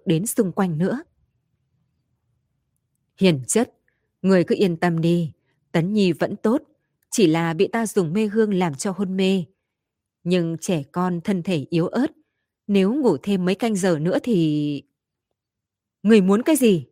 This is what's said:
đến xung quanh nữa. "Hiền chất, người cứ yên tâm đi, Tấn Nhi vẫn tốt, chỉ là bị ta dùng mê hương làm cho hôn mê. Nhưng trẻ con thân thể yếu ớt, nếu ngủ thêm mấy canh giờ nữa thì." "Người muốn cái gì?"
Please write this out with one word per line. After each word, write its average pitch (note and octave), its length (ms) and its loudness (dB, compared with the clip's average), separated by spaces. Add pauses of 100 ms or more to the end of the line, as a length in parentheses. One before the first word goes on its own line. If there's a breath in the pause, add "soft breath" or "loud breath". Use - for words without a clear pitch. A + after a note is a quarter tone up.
đến F3+ 200 0
xung G3 260 -2
quanh F3 260 -2
nữa. G#3 260 -4 (2250)
"Hiền E3+ 300 2
chất, - 260 -2 (480)
người F#3 220 4
cứ G#3+ 120 0
yên F3 220 0
tâm E3+ 240 0
đi, E3+ 300 0 (400)
Tấn F3 220 -2
Nhi G3 180 2
vẫn - 240 -4
tốt, A#3 260 -2 (500)
chỉ G3+ 160 4
là E3 260 0
bị E3 140 0
ta A3+ 180 -4
dùng E3+ 280 -2
mê A3 140 0
hương G#3 260 0
làm F3+ 220 -2
cho G3+ 160 -6
hôn F#3 260 -4
mê. F#3+ 260 0 (800)
Nhưng E3+ 380 0
trẻ D#3+ 300 -4
con F3+ 320 -4
thân F#3 200 -4
thể D#3+ 260 -4
yếu E3+ 180 0
ớt, B3 200 -2 (600)
nếu G3+ 260 2
ngủ B3 300 2
thêm F#3+ 220 -2
mấy F#3 100 0
canh A3 200 -2
giờ F3+ 240 0
nữa F#3 240 0
thì." D3+ 600 0 (1200)
"Người G#3 180 6
muốn G3 220 2
cái D#4+ 120 2
gì?" G#3 360 2